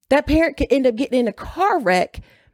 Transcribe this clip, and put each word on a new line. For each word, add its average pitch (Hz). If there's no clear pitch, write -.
That 294
parent 311
could -
end 262
up 233
getting 254
in 233
a 196
car 370
wreck 180